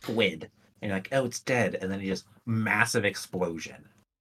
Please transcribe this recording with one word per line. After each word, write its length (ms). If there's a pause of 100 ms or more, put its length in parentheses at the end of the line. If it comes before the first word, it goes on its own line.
squid, 480 (320)
and 80
you're 80
like, 160
"Oh, 140
it's 140
dead," 420
and 80
then 100
it 60
just 180 (220)
massive 580
explosion. 800 (360)